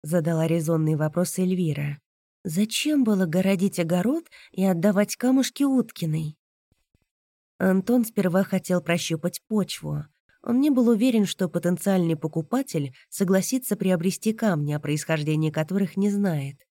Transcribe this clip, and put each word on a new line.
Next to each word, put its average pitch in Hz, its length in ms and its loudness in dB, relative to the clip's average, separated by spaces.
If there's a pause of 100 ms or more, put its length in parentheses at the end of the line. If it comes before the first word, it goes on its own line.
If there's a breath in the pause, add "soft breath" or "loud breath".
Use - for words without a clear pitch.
задала 165 440 0
резонный 160 500 0
вопрос 156 420 -2
Эльвира. 156 600 -2 (460)
«Зачем 220 600 0
было 202 200 4
городить 185 540 2
огород 180 460 0 (260 loud breath)
и 185 140 -2
отдавать 196 520 2
камушки 262 460 0
Уткиной?» 170 760 -2 (1300)
Антон 190 420 2
сперва 185 380 0
хотел 185 380 -2
прощупать 170 680 -4
почву. 151 560 -4 (380)
Он 240 180 0
не 302 100 2
был 247 180 4
уверен, 226 380 2
что 180 220 -4
потенциальный 170 680 0
покупатель 160 800 -4 (140 loud breath)
согласится 196 680 0
приобрести 185 560 -2
камни, 165 400 0
о 147 80 -4
происхождении 151 680 -2
которых 185 460 -2
не 202 140 2
знает. 160 460 -2 (140)